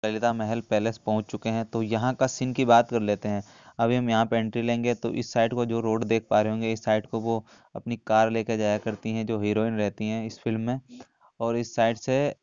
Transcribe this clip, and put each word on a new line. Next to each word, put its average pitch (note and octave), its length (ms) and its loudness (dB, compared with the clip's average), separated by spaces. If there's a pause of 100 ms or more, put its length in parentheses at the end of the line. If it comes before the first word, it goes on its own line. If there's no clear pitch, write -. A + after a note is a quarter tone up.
ललिता A2 280 0
महल A2+ 280 -2
पैलेस A2 380 -2
पहुंच G#2+ 260 -2
चुके - 240 -6
हैं, A2+ 160 -2
तो A2+ 180 -4
यहाँ A2+ 320 0
का C3 120 2
सीन B2+ 260 -4
की C3 120 0
बात A#2+ 260 6
कर A#2+ 100 0
लेते G#2 280 0
हैं। G#2 140 -2 (360)
अभी A#2 180 2
हम B2 140 0
यहाँ A2+ 160 4
पे A2+ 100 0
एंट्री A2+ 260 -2
लेंगे, A#2 320 0
तो A2 180 -4
इस A#2+ 200 -6
साइड A#2 220 2
को A#2+ 120 -2
जो A#2 140 0
रोड A2+ 240 0
देख A2+ 260 0
पा G#2+ 100 4
रहे G#2+ 120 0
होंगे, A2+ 200 -2
इस A2+ 120 -6
साइड A2 220 2
को A2+ 140 -4
वो A2+ 240 -2 (320)
अपनी A#2 200 -6
कार A2+ 340 4
लेकर A2+ 260 -2
जाया G#2+ 220 2
करती A2 340 -4
हैं, A2 140 -2
जो A2 140 -2
हीरोइन G#2+ 360 0
रहती G#2+ 320 -2
हैं A2 180 -4
इस - 140 -12
फिल्म A2+ 200 -2
में, B2 200 -4 (600)
और A#2 160 -2
इस A#2 200 -4
साइड A2+ 200 2
से C3 460 0